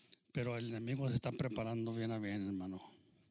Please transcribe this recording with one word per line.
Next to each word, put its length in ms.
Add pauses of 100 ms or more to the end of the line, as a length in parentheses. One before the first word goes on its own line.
(320)
Pero 260
el 100
enemigo 420
se 60
está 160
preparando 640
bien 180
a 60
bien, 300
hermano. 340 (500)